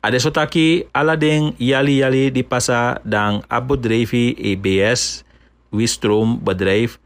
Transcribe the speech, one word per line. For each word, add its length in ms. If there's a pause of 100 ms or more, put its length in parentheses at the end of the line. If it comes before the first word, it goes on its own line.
A 80
de 80
so 80
taki 640
ala 240
den 400
yali 480
yali 240
di 160
pasa 560
dan 480
a 160
bedrijfi 720
E 240
B 240
S, 400 (480)
wi 160
stroom 480
bedrijf 680